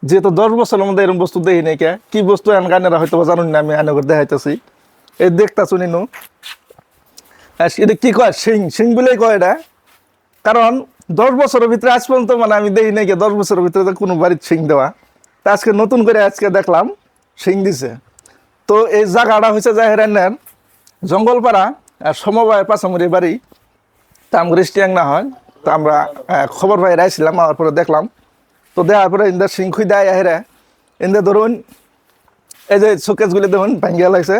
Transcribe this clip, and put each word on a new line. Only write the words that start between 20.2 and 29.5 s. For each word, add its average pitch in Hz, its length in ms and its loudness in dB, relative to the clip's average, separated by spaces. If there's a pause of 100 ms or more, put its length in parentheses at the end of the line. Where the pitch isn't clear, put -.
জঙ্গলপাড়া, 220 600 0 (380)
আহ, 156 100 -2 (100)
সমবায় 214 460 0
পাঁচামুড়ি 180 460 -2
বাড়ি। 175 160 0 (1000)
তা - 120 -2
আমগো 170 140 0
রিস্টিয়াং 185 340 0 (100)
না 170 100 0
হয়। 165 160 -2 (380)
তা 151 100 -2
আমরা, 151 280 0
আহ, 147 440 -4 (120)
খবর 196 240 0
পাই 180 140 2
রাইছিলাম, 160 440 0
আমার 160 200 2
পরে 160 200 0
দেখলাম। 160 240 0 (720)
তো - 80 -4
দেখার 190 280 2
পরে 196 180 0
ইন্দা 185 180 -2
সিং 185 280 -6